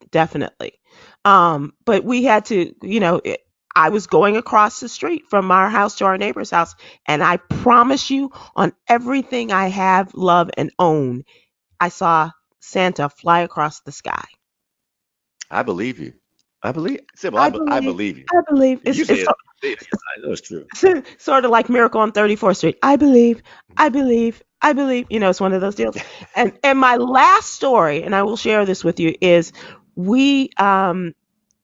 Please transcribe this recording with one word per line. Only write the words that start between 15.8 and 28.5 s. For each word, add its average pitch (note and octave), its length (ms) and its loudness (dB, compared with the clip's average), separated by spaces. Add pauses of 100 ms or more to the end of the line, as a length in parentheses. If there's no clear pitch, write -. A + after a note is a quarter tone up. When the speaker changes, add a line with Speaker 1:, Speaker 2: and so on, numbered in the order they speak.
Speaker 2:
you. B1+ 140 -16 (480)
I A2+ 100 -6
believe, E3 280 -8 (160)
Sybil, - 240 -4
I C#3 60 2
Speaker 1:
I - 40 -2
Speaker 2:
be-, B3+ 180 -8
I C#4 120 -2
Speaker 1:
believe, - 20 -4
Speaker 2:
believe G#3 360 -6
you. - 140 -12
Speaker 1:
I F4 180 2
believe. C4 300 2 (100)
Speaker 2:
You D4+ 140 -2
Speaker 1:
It's, - 0 -
Speaker 2:
say - 100 0
Speaker 1:
it's - 80 -2
Speaker 2:
it, F#2 40 -4
Speaker 1:
so-, F2 80 0 (280)
Speaker 2:
say C#3 100 -6
it, G#2 60 -10 (380)
I - 60 -20
know C#3+ 100 -8
it's - 100 -10
true. - 280 -16
Speaker 1:
<laughs> - 40 -20
so-, F4 280 2 (160)
sort C4+ 280 0
of A#3 60 0
like A3+ 180 2
Miracle A#3 320 2
on G#3+ 100 -2
Thirty-fourth G#3 460 0
Street. - 240 -2
I C#4 140 4
believe, A#3+ 460 4 (340)
I D4+ 140 2
believe, A#3 520 0 (200)
I D4 120 2
believe. B3+ 360 -2
You A3 100 -2
know, F#3+ 100 2
it's F3+ 100 -2
one F#3+ 140 0
of F#3+ 80 -2
those G3 140 -4
deals. A3 260 -4
Speaker 2:
<laughs> - 40 -20 (300)
Speaker 1:
And, A3+ 280 -2
and C4+ 140 2
my B3+ 180 4
last C4 560 2
story, E3+ 520 0
and F3+ 100 -4
I G3 100 0
will G#3+ 120 -4
share G#3+ 300 0